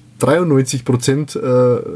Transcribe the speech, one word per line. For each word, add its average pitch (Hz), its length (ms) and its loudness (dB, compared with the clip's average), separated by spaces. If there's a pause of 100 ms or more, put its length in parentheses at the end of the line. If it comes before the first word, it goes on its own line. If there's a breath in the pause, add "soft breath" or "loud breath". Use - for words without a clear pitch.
(200)
dreiundneunzig 139 680 0
Prozent, 135 500 -2
äh, 127 420 2 (180)